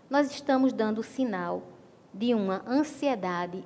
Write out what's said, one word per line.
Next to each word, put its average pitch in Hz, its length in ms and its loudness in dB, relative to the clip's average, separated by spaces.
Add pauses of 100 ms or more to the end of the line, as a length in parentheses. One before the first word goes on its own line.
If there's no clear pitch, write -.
nós 277 220 2
estamos 262 420 2
dando 214 300 0
sinal 185 600 -4 (500)
de 226 220 2
uma 190 320 0
ansiedade 190 1000 0